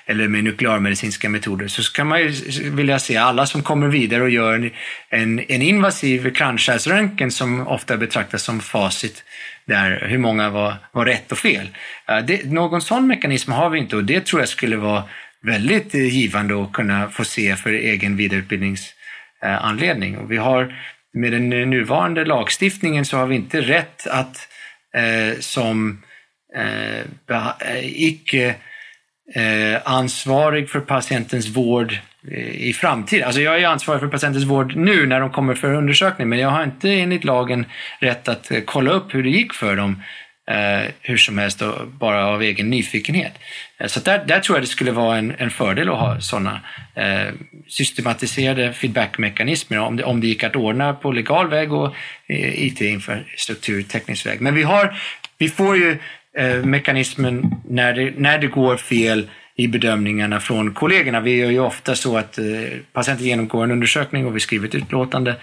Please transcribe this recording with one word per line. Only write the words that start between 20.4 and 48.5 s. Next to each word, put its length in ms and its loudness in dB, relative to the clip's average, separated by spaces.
med 180 0
den 180 2
nuvarande 760 2
lagstiftningen 800 0
så 120 -2
har 80 2
vi 100 0
inte 260 -2
rätt 460 0
att, 400 -4
eh, 440 0
som, 640 -2
eh, 500 -4
beha-, 320 -2
eh, 440 -4
icke, 520 0
eh, 480 0
ansvarig 880 2
för 100 -2
patientens 680 -2
vård, 500 2
eh, 360 -6
i 60 0
framtiden. 520 0
Alltså 160 2
jag 200 4
är 60 4
ansvarig 320 0
för 80 -2
patientens 380 0
vård 300 2
nu 300 4
när 140 2
de 100 0
kommer 260 0
för 180 0
undersökning, 560 2
men 100 2
jag 100 2
har 140 2
inte 260 -2
enligt 340 2
lagen 420 0
rätt 280 0
att, 240 -4
eh, 140 0
kolla 260 2
upp 240 0
hur 80 0
det 60 2
gick 240 2
för 220 0
dem, 280 -2
eh, 420 0
hur 160 -2
som 200 4
helst 240 -2
och 260 -4
bara 380 0
av 160 0
egen 280 0
nyfikenhet. 640 -2
Eh, 80 -4
så 120 -4
där, 260 2
där 140 4
tror 180 2
jag 60 2
det 40 -4
skulle 240 -2
vara 260 2
en, 200 -2
en 120 -2
fördel 400 0
att 100 0
ha 220 0
såna, 400 -2
eh, 380 0
systematiserade 1080 -2